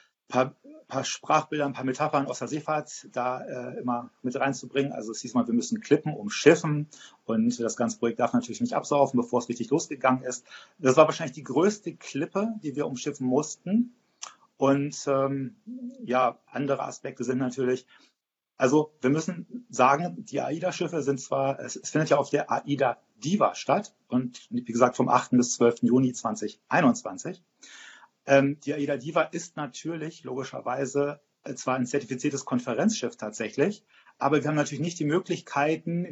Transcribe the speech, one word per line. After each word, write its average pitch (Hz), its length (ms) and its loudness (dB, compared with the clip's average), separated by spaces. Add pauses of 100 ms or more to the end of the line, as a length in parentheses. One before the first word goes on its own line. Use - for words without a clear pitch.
(280)
paar, 131 260 0 (320)
paar 131 180 -4
Sprachbilder, 151 640 0
ein 139 60 -4
paar 127 120 -8
Metaphern 139 420 0
aus 123 120 -6
der 117 100 -6
Seefahrt 151 640 -6
da, 127 300 -2
äh, 123 360 -10
immer 123 320 -4 (120)
mit 127 140 -4
reinzubringen. 135 560 -2
Also 110 200 -8
es - 80 -10
hieß 117 140 -8
mal, 120 120 2
wir 117 80 0
müssen 113 260 0
Klippen - 340 2
umschiffen 151 720 4 (380)
und 113 340 2
das 113 160 -2
ganze 113 220 0
Projekt 117 220 0
darf 120 120 2
natürlich 120 280 -2
nicht 120 140 -2
absaufen, 135 460 4
bevor 120 200 0
es - 80 -6
richtig 117 220 -4
losgegangen 131 520 0
ist. 127 240 -8 (320)
Das 131 180 4
war 156 100 10
wahrscheinlich 156 280 -4
die 147 100 -14
größte 160 500 0
Klippe, 196 680 -4
die 139 140 -6
wir 143 100 -4
umschiffen 135 400 -6
mussten. 151 680 0 (640)
Und, 139 480 2
ähm, 135 500 0 (480)
ja, 123 420 0
andere 135 360 -2
Aspekte - 420 -8
sind 127 140 0
natürlich, 127 480 -2 (720)
also 147 420 4
wir 127 100 2
müssen 156 600 -4
sagen, 147 480 2
die - 220 -6
aida-Schiffe 160 640 -4
sind 135 180 0
zwar, 135 400 -2
es, - 160 -10
es - 140 -12
findet 156 200 2
ja 143 80 6
auf 139 100 0
der - 220 0
aida 135 480 0 (180)
Diva 202 380 2
statt - 400 -2 (140)
und 123 420 -4
wie 120 140 -4
gesagt 127 320 2
vom 123 120 2
achten 123 300 4
bis 120 160 2
zwölften 120 320 4
Juni 123 260 4
zwanzig 107 560 -6
einundzwanzig. 131 760 0 (840)
Ähm, 139 340 4
die 143 140 -4
aida 143 220 -2
Diva 156 260 0
ist - 340 -8
natürlich 156 680 -8
logischerweise, 131 960 -4 (240)
äh, 135 100 -8
zwar 127 220 -2
ein 127 100 0
zertifiziertes 139 580 -2
Konferenzschiff 127 720 0
tatsächlich, 117 680 -2 (340)
aber 139 240 2
wir 147 60 -2
haben 151 80 0
natürlich 143 260 -2
nicht 170 160 -4
die 160 60 -2
Möglichkeiten, 160 1080 -2